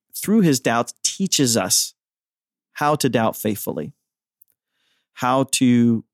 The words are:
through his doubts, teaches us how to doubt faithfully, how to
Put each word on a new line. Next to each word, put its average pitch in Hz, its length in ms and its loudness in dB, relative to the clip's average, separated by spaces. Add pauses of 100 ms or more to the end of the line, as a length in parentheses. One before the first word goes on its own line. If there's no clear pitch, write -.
(140)
through 214 280 0
his 139 180 2
doubts, 117 420 -2
teaches 135 540 0
us - 380 -2 (800)
how 147 200 0
to 143 140 0
doubt 113 260 0
faithfully, - 600 -6 (1200)
how 131 400 0
to 120 600 2